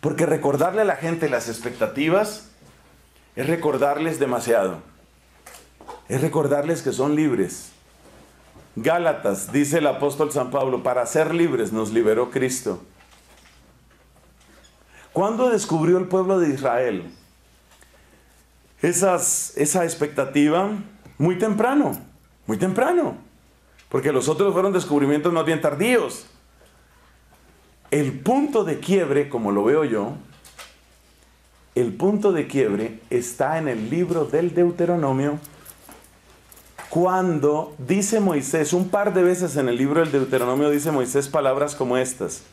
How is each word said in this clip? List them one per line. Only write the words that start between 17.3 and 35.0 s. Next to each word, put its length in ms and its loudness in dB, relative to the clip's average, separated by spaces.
esas, 720 0
esa 280 0
expectativa? 880 0
Muy 200 2
temprano, 600 2
muy 120 -2
temprano. 600 2
Porque 220 0
los 160 2
otros 260 2
fueron 200 2
descubrimientos 580 2
más 140 0
bien 160 0
tardíos. 680 0
El 300 -2
punto 440 0
de 160 -4
quiebre, 500 0
como 220 -2
lo 120 2
veo 200 4
yo, 300 -2
el 180 0
punto 380 0
de 160 0
quiebre 520 -2
está 480 -2
en 100 -4
el 220 -4
libro 360 0
del 280 0
Deuteronomio, 880 0